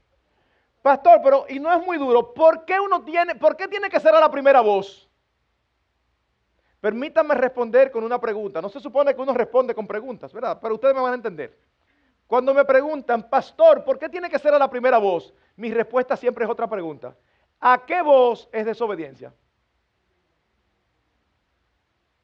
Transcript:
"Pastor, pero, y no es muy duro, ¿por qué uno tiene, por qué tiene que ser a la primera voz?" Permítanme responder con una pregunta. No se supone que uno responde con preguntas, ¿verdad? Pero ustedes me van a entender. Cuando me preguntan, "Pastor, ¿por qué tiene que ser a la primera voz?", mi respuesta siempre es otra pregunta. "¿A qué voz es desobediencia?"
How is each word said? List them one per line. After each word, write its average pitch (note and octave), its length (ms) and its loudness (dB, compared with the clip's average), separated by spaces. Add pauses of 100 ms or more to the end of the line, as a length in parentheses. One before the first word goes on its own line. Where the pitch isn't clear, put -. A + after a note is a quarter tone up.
(840)
"Pastor, C#4+ 400 6
pero, C#4 260 2
y C#4 120 -10
no D#4+ 120 -2
es E4+ 120 0
muy F4+ 140 -4
duro, A#3+ 340 0
¿por D#4+ 320 2
qué F#4+ 160 -2
uno F#4+ 240 -2
tiene, E4+ 300 -2
por D4 220 0
qué F#4+ 120 -8
tiene G4+ 220 -8
que F4 100 -2
ser D#4 140 4
a D#4+ 60 6
la D#4 100 4
primera C4+ 300 4
voz?" G3+ 460 -2 (1700)
Permítanme D4 540 -2
responder B3 560 2
con A3+ 120 -6
una A#3+ 160 -4
pregunta. G#3 440 -6
No G3 80 -10
se C4+ 100 -16
supone C#4 340 -2
que A#3 60 -10
uno C4 140 -4
responde A#3+ 400 -2
con A3 120 -10
preguntas, G#3 460 -12
¿verdad? E3+ 300 -8
Pero A3 140 -4
ustedes C4 180 0
me C4+ 80 -2
van B3 100 -2
a B3 40 -4
entender. F3+ 380 -12 (720)
Cuando B3+ 280 0
me C#4 100 4
preguntan, C4+ 640 -2
"Pastor, C#4+ 560 2
¿por C4 140 -4
qué D#4 100 -10
tiene F4 220 -10
que C#4+ 80 -4
ser D4 160 0
a D4 40 2
la C4+ 120 2
primera B3 260 0
voz?", G3 380 -2 (220)
mi A3 180 -10
respuesta B3 420 -2
siempre A#3+ 300 -4
es G#3 40 -6
otra A3+ 160 -6
pregunta. D#3+ 480 -12 (460)
"¿A B3+ 240 2
qué E4+ 160 -4
voz C4 500 2
es A3 140 -6
desobediencia?" D#3+ 680 -8 (3000)